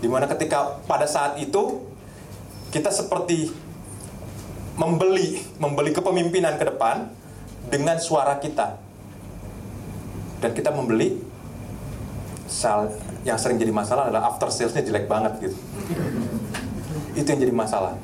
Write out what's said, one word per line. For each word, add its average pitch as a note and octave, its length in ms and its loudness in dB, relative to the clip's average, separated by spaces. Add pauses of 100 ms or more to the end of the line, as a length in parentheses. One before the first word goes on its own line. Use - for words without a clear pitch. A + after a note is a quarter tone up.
Dimana C3 240 4
ketika D3+ 560 2
pada F#3+ 240 4
saat D3 320 0
itu - 400 0 (880)
kita - 240 2
seperti E3+ 560 2 (1300)
membeli, E3+ 640 4 (160)
membeli C#3+ 400 2
kepemimpinan E3+ 640 4
ke - 80 2
depan C#3 400 2 (640)
dengan D3 240 4
suara C#3+ 400 4
kita. - 400 0 (1700)
Dan A2+ 80 2
kita D3 240 2
membeli, A#2 400 4 (1300)
sal-, G#2+ 480 2 (320)
yang A2+ 160 0
sering A#2+ 160 2
jadi A2+ 160 4
masalah A#2 400 2
adalah A2 160 4
after A#2 240 0
sales-nya B2 320 0
jelek G#2 240 0
banget G#2+ 400 0
gitu. F#2+ 80 -4 (1600)
Itu D3 160 2
yang C#3 160 2
jadi A#2 80 4
masalah. G#2+ 480 0